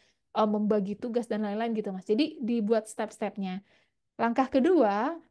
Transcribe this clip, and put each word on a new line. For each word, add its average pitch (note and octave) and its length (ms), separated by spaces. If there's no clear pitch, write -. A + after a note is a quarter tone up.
eh, A3 140
membagi G#3 500
tugas A#3 300
dan G#3+ 180
lain-lain A3+ 240
gitu, G#3 240
Mas." F#3 80
Jadi C#4 400
dibuat A3 460
step-stepnya. G3 760
Langkah A#3 320
kedua C4+ 640